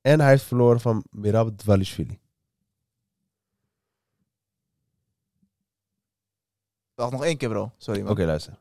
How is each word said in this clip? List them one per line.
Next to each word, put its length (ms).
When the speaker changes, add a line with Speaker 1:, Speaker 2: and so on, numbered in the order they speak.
Speaker 1:
En 200
hij 80
heeft 160
verloren 360
van 300
Merab 480
Dvalishvili. 640
Speaker 2:
Wacht, 180
nog 120
één 120
keer, 120
bro. 280
Sorry, 260
man. 80
Speaker 1:
Oké, 140
luister. 360